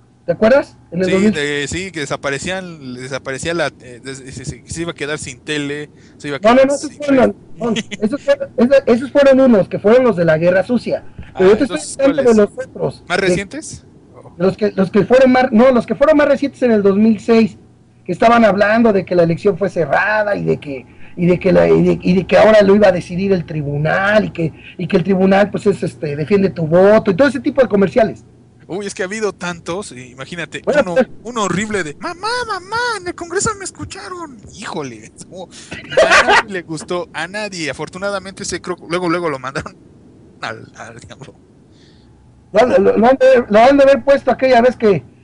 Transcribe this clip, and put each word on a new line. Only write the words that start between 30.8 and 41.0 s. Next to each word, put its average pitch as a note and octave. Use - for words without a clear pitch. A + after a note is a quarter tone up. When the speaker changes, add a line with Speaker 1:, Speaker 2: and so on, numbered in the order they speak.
Speaker 2:
uno, F3+
Speaker 1:
pues B3+
Speaker 2:
uno A#3
horrible G3
de, D3
"Mamá, F4
mamá, G4
en F4+
el E4+
Congreso F4
me F#4+
escucharon". E4+
Híjole, C#3
es -
como, F#3+
a -
nadie A3
le F3+
gustó, E3
a D3+
nadie. F#3+
Afortunadamente, F#3+
ese F3
creo, F3+
luego, F3
luego F3
lo C#3
mandaron C#3+
al, A2+
al A#2